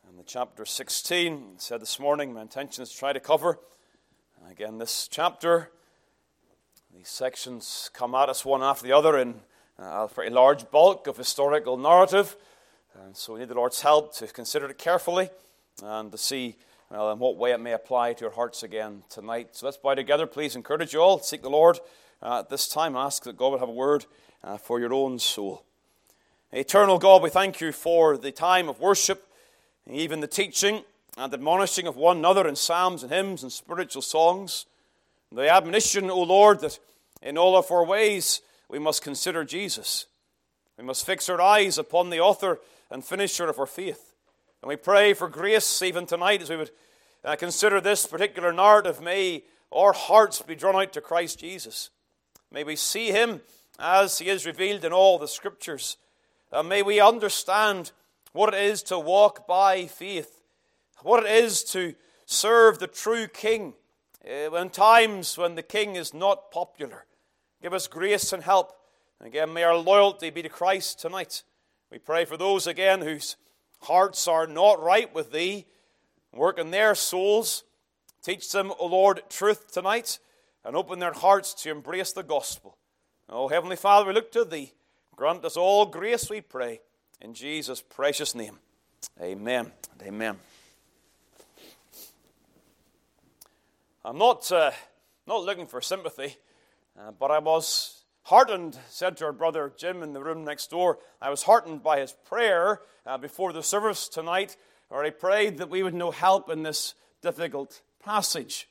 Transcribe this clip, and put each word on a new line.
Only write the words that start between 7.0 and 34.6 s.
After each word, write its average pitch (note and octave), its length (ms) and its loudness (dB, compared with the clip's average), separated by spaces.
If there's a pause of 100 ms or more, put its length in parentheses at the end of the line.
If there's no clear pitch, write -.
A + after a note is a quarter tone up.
sections - 880 -10
come B2 200 -6
at C3+ 140 4
us C3 160 -6
one C3+ 180 0
after C3+ 240 0
the B2+ 60 0
other D3 260 6
in, B2 180 -2 (440)
uh, F#2 240 -6
a G#2 100 -6
pretty G#2+ 180 -6
large B2+ 380 4
bulk E3+ 380 4
of C3+ 80 -8
historical C#3 640 -2
narrative. F3+ 580 4 (680)
And G2 100 -20
so A2 200 -14
we A2+ 40 -14
need B2 80 -12
the A#2+ 60 -14
Lord's B2 260 -2
help D3+ 380 4
to A2 100 -12
consider C#3 420 -8
it C#3 80 -16
carefully F3 520 0 (520)
and G#2+ 300 -10
to G#2+ 60 -16
see, B2+ 400 -6 (340)
well, G#2+ 180 -4
in G#2+ 100 -6
what B2 180 0
way B2 160 0
it A#2 80 -2
may A#2+ 100 -8
apply A#2+ 400 -2
to A#2 140 -10
your G#2 60 -6
hearts A#2 320 -8
again G#2+ 440 -10
tonight. A2+ 480 -12
So A#2+ 100 -16
let's C#3 120 -8
bow C#3 180 0
together, D3 320 0
please. D3+ 300 -8
Encourage D3+ 340 -6
you D3+ 80 -2
all. F#3 200 6
Seek - 220 -10
the C3 80 -12
Lord, E3 300 6 (420)
uh, A#2+ 180 -4
at - 100 -12
this C3+ 180 -4
time. D3+ 300 -4
Ask C3+ 260 -6
that A#2+ 140 -16
God C3+ 160 0
would B2+ 80 -4
have B2 80 -4
a - 20 -12
word, C3+ 360 0 (360)
uh, G2+ 140 -12
for A#2+ 240 -6
your A#2+ 120 -4
own C3 260 -2
soul. G2 440 -4 (920)
Eternal F#3+ 440 4
God, F#3+ 240 10
we D#3 80 -2
thank F#3 300 0
you D#3+ 100 -6
for E3 440 2
the C3 160 -10
time F3 380 0
of C3 100 -12
worship, F#3+ 480 0 (600)
even D3+ 300 -6
the D3 80 -6
teaching G3+ 560 -2 (340)
and C3 160 -8
admonishing E3+ 540 0
of C3 80 -8
one E3+ 220 4
another F3 300 4
in C#3 80 -4
psalms F3 460 0
and B2+ 100 -10
hymns F#3 300 -4
and B2+ 100 -14
spiritual E3 520 -10
songs. E3+ 640 0 (640)